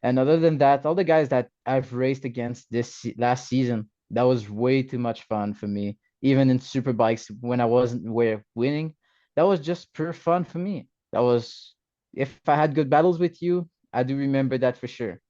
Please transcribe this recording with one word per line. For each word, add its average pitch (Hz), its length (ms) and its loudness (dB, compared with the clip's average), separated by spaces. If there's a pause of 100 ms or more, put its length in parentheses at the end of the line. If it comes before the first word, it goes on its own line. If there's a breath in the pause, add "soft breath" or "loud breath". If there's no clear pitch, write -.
And 127 160 2
other 147 200 4
than 160 200 4
that, 139 260 4
all 160 100 0
the 196 80 0
guys 156 260 2
that 127 200 0 (160)
I've 131 280 -2
raced 135 320 -2
against 120 460 -8
this 117 240 -4
se-, - 220 -10
last 123 300 0
season, 120 420 -2 (220)
that 117 120 0
was 123 260 2
way 127 340 0
too 131 160 -8
much 120 240 -4
fun 104 300 -2
for 104 140 -8
me. 101 300 -6 (240)
Even 135 280 4
in 127 100 2
Superbikes, 117 720 -2 (100)
when 123 180 -2
I 120 60 2
wasn't 120 440 0
wa-, 113 280 0 (180)
winning, 147 380 -2 (420)
that 151 80 2
was 190 160 2
just 165 340 -8
pure 160 200 -6
fun 175 300 -2
for - 160 -10
me. 185 280 -8 (240)
That - 80 -2
was, 120 560 0 (380)
if - 340 -6
I 151 80 4
had 151 200 2
good 151 140 0
battles 160 300 4
with 170 220 -2
you, 175 280 -2 (240)
I 127 100 0
do 135 140 -2
remember 135 420 0
that 123 180 0
for 127 100 -12
sure. 104 320 -8 (100)